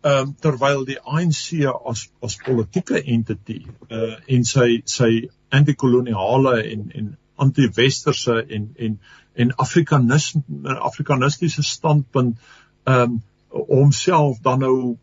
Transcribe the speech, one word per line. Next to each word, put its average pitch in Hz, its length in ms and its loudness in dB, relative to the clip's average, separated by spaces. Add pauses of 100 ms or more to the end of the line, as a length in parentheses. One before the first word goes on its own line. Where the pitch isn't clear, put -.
Ehm, 139 360 0
terwyl 139 460 0
die 135 160 -10
A 151 200 -4
N 175 100 0
C 151 340 -2
as, - 460 -6 (100)
as 110 140 -8
politieke 135 680 -2
entity, 117 640 -4 (240)
eh, 113 260 -6 (120)
en 123 160 2
sy, 117 420 2
sy 113 440 0 (200)
antikoloniale 123 1200 2
en, 107 220 -10
en 107 240 -10 (180)
anti-westerse 123 1120 0
en, 107 300 -8
en, 110 220 -6 (340)
en 120 220 0
Afrikanis-, 143 800 2 (280)
Afrikanistiese 139 1000 -2
standpunt, 135 760 0 (460)
ehm, 123 340 2 (320)
homself 143 920 2
dan 131 180 0
nou 127 440 0